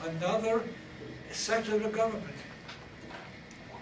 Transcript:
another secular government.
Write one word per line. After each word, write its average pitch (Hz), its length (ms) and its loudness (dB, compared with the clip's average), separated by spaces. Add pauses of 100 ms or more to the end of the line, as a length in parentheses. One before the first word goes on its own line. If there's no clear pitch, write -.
another 214 580 4 (680)
secular 214 600 4
government. 220 460 2 (1500)